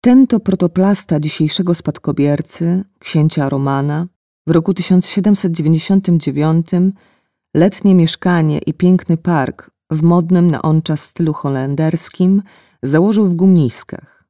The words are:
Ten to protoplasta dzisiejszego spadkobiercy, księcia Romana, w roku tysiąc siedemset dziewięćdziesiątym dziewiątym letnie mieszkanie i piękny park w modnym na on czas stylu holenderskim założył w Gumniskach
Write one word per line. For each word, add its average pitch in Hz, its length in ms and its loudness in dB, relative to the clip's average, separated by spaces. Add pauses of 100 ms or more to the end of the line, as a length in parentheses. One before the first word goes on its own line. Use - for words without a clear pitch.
Ten 254 260 6
to 233 120 0
protoplasta 185 800 0
dzisiejszego 156 560 -2
spadkobiercy, 151 1080 -4 (160)
księcia 151 500 -2
Romana, 139 580 -2 (400)
w 160 40 0
roku 165 220 2
tysiąc 185 340 0
siedemset 196 440 0
dziewięćdziesiątym 165 680 0
dziewiątym 160 760 0 (640)
letnie 190 400 2
mieszkanie 165 640 0
i 156 160 -6
piękny 180 440 2
park - 540 -4 (200)
w 156 120 -2
modnym 170 480 2
na 139 100 -4
on 160 200 2
czas 156 220 -4
stylu 160 300 -4
holenderskim 160 1080 -2 (420)
założył 190 440 2
w 175 80 -2
Gumniskach - 960 -2